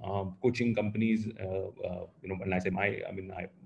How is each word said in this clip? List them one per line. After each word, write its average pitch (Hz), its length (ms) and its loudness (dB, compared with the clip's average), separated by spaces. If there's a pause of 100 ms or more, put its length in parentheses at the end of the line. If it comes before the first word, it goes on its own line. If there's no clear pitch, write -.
uh, 98 220 0 (160)
coaching 120 340 4
companies. 107 520 2 (180)
Uh, 95 240 -2 (180)
uh, 90 180 -4 (160)
you 92 80 -10
know, 95 60 0
when 95 160 0
I 92 80 4
say 95 100 2 (120)
my, 101 80 4 (180)
I 95 60 -6
mean, 95 180 -8
I, 90 160 -8 (180)